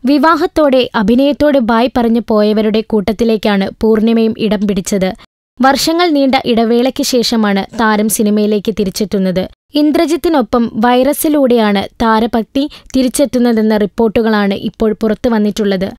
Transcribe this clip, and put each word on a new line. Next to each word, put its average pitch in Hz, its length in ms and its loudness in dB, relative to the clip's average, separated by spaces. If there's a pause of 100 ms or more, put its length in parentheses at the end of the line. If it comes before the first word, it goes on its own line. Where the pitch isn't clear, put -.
വിവാഹത്തോടെ 294 880 2
അഭിനയത്തോട് 269 600 2
ബായ് 233 400 0
പറഞ്ഞു 233 300 0
പോയവരുടെ 214 540 0
കൂട്ടത്തിലേക്കാണ് 214 880 -2 (100)
പൂർണിമയും 226 560 2
ഇടം 208 300 -2
പിടിച്ചത്. 190 460 -2 (480)
വർഷങ്ങൾ 320 480 0
നീണ്ട 277 260 2 (100)
ഇടവേളയ്ക്ക് 233 580 0
ശേഷമാണ് 220 760 -2
താരം 214 300 2
സിനിമയിലേക്ക് 208 680 0
തിരിച്ചെത്തുന്നത്. 185 720 -2 (240)
ഇന്ദ്രജിത്തിനൊപ്പം 294 1000 0
വൈറസിലൂടെയാണ് 247 1160 2 (120)
താരപത്നി 226 680 -2 (280)
തിരിച്ചെത്തുന്നതെന്ന 240 800 0
റിപ്പോർട്ടുകളാണ് 214 760 0
ഇപ്പോൾ 214 400 -4
പുറത്തു 220 360 -2
വന്നിട്ടുള്ളത്. 202 680 -2